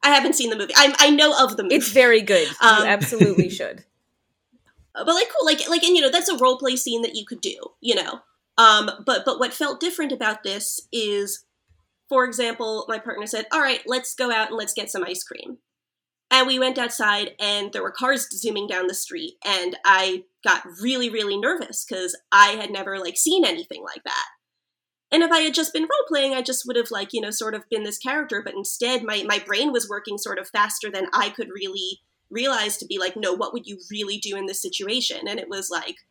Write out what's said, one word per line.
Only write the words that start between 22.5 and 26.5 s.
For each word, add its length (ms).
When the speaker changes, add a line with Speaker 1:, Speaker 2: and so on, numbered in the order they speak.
Speaker 1:
had 180
never, 280
like, 180
seen 300
anything 380
like 200
that. 220
And 100
if 80
I 100
had 120
just 220
been 80
role-playing, 500
I 80
just 260